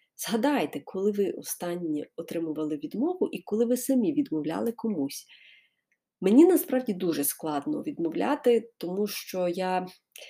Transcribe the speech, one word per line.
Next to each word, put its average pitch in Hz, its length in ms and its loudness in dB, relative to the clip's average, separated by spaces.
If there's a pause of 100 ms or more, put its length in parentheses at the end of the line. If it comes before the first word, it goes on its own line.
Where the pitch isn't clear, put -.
(160)
Згадайте, 214 680 0
коли 196 280 0
ви 202 180 0
останнє 175 760 -6 (100)
отримували 156 600 -4
відмову 262 560 -2
і 180 100 -10
коли 220 220 0
ви 240 120 2
самі 247 360 2
відмовляли 156 600 -2
комусь. 180 540 -4 (960)
Мені 220 240 10
насправді 262 500 2
дуже 165 300 -2
складно 151 580 -4
відмовляти, 214 960 0
тому 185 280 -2
що 185 420 -4
я 185 380 -2 (440)